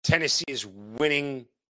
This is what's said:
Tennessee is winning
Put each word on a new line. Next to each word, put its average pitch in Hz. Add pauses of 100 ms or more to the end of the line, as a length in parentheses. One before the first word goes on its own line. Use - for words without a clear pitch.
Tennessee 160
is 127
winning 127 (240)